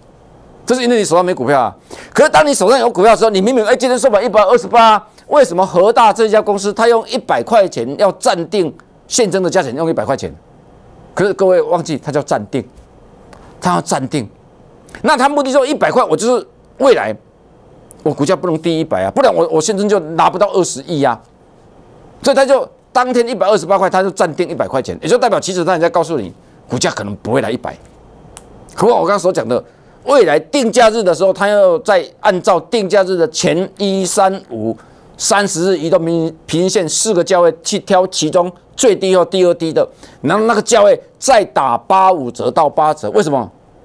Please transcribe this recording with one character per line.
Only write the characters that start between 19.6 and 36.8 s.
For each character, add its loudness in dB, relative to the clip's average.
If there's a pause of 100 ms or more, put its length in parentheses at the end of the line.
增 -2
就 2
拿 -2
不 -6
到 2
二 0
十 -6
亿 -4
啊。 0 (1040)
所 0
以 2
它 4
就 0 (240)
当 0
天 0
一 -6
百 -2
二 2
十 -2
八 2
块， 0
它 0
就 -2
暂 -2
定 -2
一 -8
百 -4
块 -4
钱， -8
也 -6
就 2
代 2
表 0
其 -6
实 -2
它 0
也 0
在 0
告 0
诉 -4
你， -8 (380)
股 -6
价 -2
可 -10
能 -10
不 -6
会 0
来 -4
一 -6
百。 -10 (1000)
何 0
况 4
我 -2
刚 0
刚 0
所 0
讲 -4
的， -2 (420)
未 4
来 2
定 -2
价 4
日 -2
的 2
时 -2
候， 2
它 -2
要 2
再 0 (120)
按 0
照 2
定 -4
价 2
日 -2
的 0
前 -2
一 -2
三 0 (100)
五 -6 (440)
三 0
十 -2
日 0
移 -4
动 2
平 -2
均， -4 (100)
平 -2
均 0
线 -2